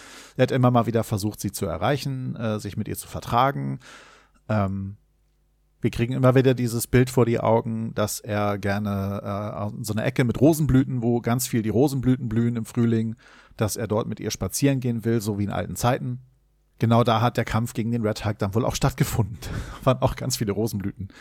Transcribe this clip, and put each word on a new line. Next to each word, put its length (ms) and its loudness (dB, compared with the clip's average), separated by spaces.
Er 60 4
hat 80 4
immer 200 4
mal 160 4
wieder 160 0
versucht, 360 -2
sie 120 -6
zu 160 -6
erreichen, 680 -4
äh, 240 -4
sich 180 -8
mit 100 -4
ihr 100 -6
zu 100 -12
vertragen. 720 0
Ähm, 480 0
wir 100 2
kriegen 220 -2
immer 200 6
wieder 200 6
dieses 340 -2
Bild 220 4
vor 160 4
die 140 2
Augen, 540 0
dass 280 -2
er 360 -2
gerne, 1160 -4
äh, 100 -10
so 100 -4
eine 100 -2
Ecke 200 0
mit 160 0
Rosenblüten, 640 4
wo 160 2
ganz 280 -2
viel 140 0
die 80 -2
Rosenblüten 600 2
blühen 260 0
im 100 -4
Frühling, 500 0
dass 180 -2
er 120 -4
dort 200 0
mit 120 -8
ihr 120 -4
spazieren 480 0
gehen 240 -4
will, 160 0
so 180 -4
wie 60 0
in 80 -2
alten 240 -4
Zeiten. 460 -2
Genau 240 4
da 180 2
hat 160 0
der 80 0
Kampf 280 -2
gegen 180 -2
den 140 0
Red 200 -2
Hulk 140 -2
dann 160 -2
wohl 100 2
auch 100 -2
stattgefunden. 640 0
<laughs> 240 -12
Waren 180 2
auch 140 2
ganz 220 -4
viele 160 -2
Rosenblüten. 560 -4